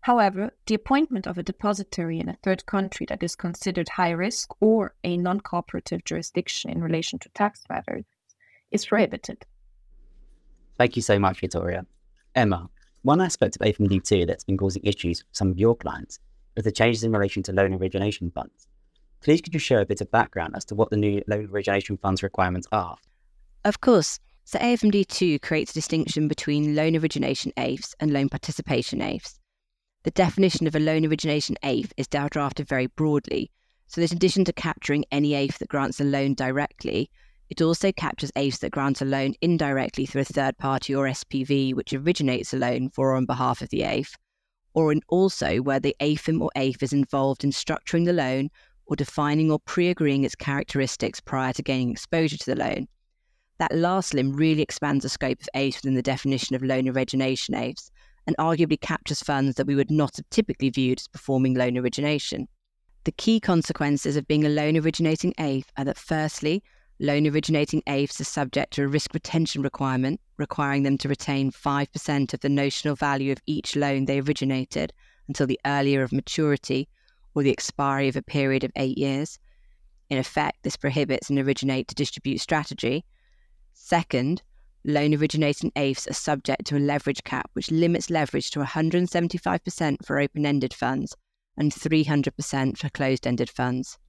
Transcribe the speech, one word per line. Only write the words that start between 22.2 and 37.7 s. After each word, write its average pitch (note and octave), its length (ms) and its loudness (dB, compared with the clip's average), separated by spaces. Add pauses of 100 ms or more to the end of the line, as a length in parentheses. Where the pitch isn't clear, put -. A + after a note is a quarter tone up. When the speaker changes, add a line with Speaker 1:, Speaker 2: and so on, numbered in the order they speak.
Speaker 2:
requirements F#2 480 0
are? F#2 240 -2 (680)
Speaker 3:
Of G#3 160 0
course. G#3 380 4 (240)
So - 160 -8
A A#3+ 140 2
F A#3 100 0
M G#3+ 60 6
D G3 160 4
two E3 320 2
creates - 320 -2
a - 60 -8
distinction D#3 520 0
between D3 480 0
loan D#3+ 220 4
origination C#3 600 0
afs C3 420 -4
and D3+ 120 2
loan C#3 160 2
participation - 720 -2
afs. - 380 -6 (680)
The D#3+ 80 0
definition F3+ 540 2
of D#3 100 0
a D#3 40 2
loan D#3 260 2
origination D3+ 580 0
aef B2+ 320 -2
is C3+ 160 -4
now C#3+ 160 0
drafted C#3+ 400 -4
very B2+ 200 0
broadly, - 640 -2 (340)
so - 160 -4
that E3+ 100 2
in F3 60 -2
addition F#3 280 4
to E3+ 80 -2
capturing - 580 -2
any D3 240 2
aef C#3 240 -2
that - 100 -8
grants C#3+ 320 -2
a - 20 0
loan C#3 300 2
directly, C3 760 -2 (400)
it - 100 -2
also E3+ 300 4